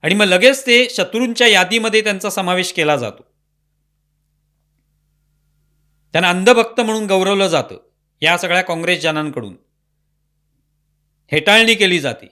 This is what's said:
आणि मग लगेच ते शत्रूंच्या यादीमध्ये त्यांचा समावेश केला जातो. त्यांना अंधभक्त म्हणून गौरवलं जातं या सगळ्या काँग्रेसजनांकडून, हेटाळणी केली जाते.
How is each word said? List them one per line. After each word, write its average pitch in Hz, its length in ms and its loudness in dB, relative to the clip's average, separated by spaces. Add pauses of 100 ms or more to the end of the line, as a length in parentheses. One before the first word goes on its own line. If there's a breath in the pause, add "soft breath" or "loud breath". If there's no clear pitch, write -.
आणि 165 120 0
मग 208 100 2
लगेच 220 400 2
ते 247 240 4
शत्रूंच्या 233 580 -2
यादीमध्ये 214 560 2
त्यांचा 202 260 -4
समावेश 180 440 -4
केला 151 240 0
जातो. 113 260 -8 (3000)
त्यांना 175 160 0
अंधभक्त 226 520 2
म्हणून 220 260 -2
गौरवलं 190 400 0
जातं 147 300 -4 (440)
या 170 160 2
सगळ्या 175 260 -2
काँग्रेसजनांकडून, 156 920 -4 (1800)
हेटाळणी 214 440 2
केली 185 240 0
जाते. 135 320 -8